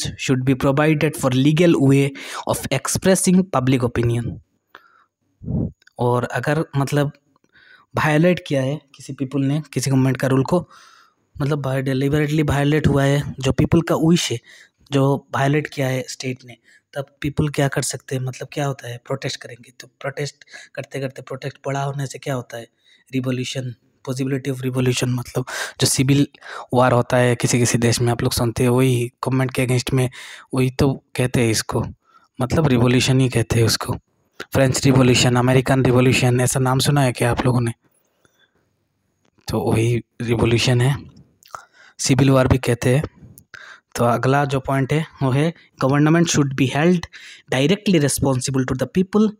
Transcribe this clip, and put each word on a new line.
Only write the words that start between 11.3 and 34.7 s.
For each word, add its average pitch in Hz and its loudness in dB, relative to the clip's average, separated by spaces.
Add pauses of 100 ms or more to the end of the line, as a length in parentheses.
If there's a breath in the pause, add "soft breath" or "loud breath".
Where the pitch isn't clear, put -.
मतलब 143 -4
by 131 -2 (120)
deliberately 147 0
वायलेट 143 2
हुआ 139 2
है, 143 2 (180)
जो 131 0
पीपल 160 2
का 165 -2 (120)
विश 170 2
है, 120 -6 (520 loud breath)
जो 139 0
वायलेट 143 0
किया 135 -4
है 127 -4
स्टेट 127 -10
ने, 120 -20 (360 soft breath)
तब 139 -10 (160)
पीपल 151 -2
क्या 139 0
कर 139 -2
सकते - -8
हैं, 123 -4
मतलब 127 -10
क्या 147 -4
होता 131 -8
है, 120 -12
प्रोटेस्ट - -8
करेंगे। - -20
तो - -20 (120)
प्रोटेस्ट 139 -10 (320 loud breath)
करते 135 -10
करते, 131 -8
प्रोटेस्ट 131 -12
बड़ा 139 -2
होने 139 -6
से - -12
क्या 143 -6
होता 120 -10
है, 117 -14 (440 soft breath)
रिवोल्यूशन, 127 -4 (320)
possibility 135 -4
of 127 -8
revolution, 127 0
मतलब 123 -4 (360 loud breath)
जो - 0
सिविल 139 2 (480 loud breath)
वॉर 123 4
होता 120 2
है 123 2
किसी 127 0
किसी 120 0
देश 117 2
में, 120 0
आप 117 -4
लोग 127 -2
सुनते 120 -2
हैं, 127 2
वही 123 2 (140)
गवर्नमेंट 131 -2
के 127 -2
against 123 -2
में, 127 0 (440 loud breath)
वही 131 0
तो 135 0 (240)
कहते 123 0
हैं 113 2
इसको, 107 -4 (560 soft breath)
मतलब 127 0
रिवोल्यूशन 127 2
ही 131 2
कहते 117 0
हैं 117 4
उसको। - -2 (580 loud breath)
फ्रेंच 131 2